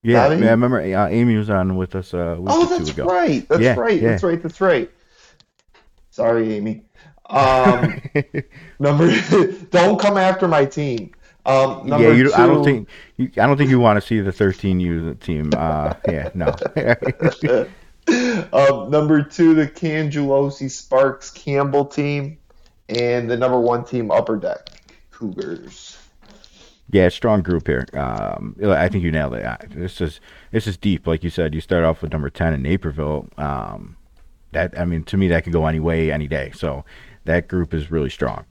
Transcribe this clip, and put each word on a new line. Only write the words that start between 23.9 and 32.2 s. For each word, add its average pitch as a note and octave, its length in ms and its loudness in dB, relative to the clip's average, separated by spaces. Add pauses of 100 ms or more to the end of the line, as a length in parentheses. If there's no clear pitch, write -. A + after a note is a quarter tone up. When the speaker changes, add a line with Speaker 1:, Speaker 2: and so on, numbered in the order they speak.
Speaker 2:
Upper A2 260 0
Deck - 320 -8 (400)
Cougars. - 880 -14 (960)
Speaker 1:
Yeah, F#2 180 4
strong G#2+ 320 0
group E2+ 240 -2
here. B1+ 300 -2
Um, G#1 680 -8
I F2+ 260 4
think F#2+ 140 -2
you E2 80 0
nailed D2 220 -2
it. G#1+ 100 -8
Uh, A#1 140 -8 (120)
this F2+ 320 -10
is, D#2 180 -4 (320)
this G#2+ 160 -2
is F#2 100 -6
deep, F#2+ 300 0
like E2 160 -2
you E2+ 80 -4
said. D#2 240 -2
You D#2 60 -4
start E2+ 220 0
off D#2+ 200 0
with D2+ 80 -8
number D2 180 -4